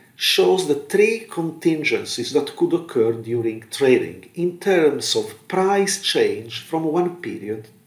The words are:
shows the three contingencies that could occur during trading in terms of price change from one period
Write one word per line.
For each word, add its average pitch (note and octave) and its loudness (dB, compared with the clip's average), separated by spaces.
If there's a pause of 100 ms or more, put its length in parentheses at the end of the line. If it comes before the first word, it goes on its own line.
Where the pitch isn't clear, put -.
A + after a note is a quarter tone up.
(140)
shows F3+ 2
the C#3+ 2
three G#3+ 0
contingencies D3+ -2
that - 0
could E3+ 0
occur A#2+ 0
during A2+ -4
trading F#2+ 0
in F3+ -4
terms - 2
of - -6
price F#3+ 2
change A2 0
from D#3+ -4
one E3+ 0
period G#2+ -10 (200)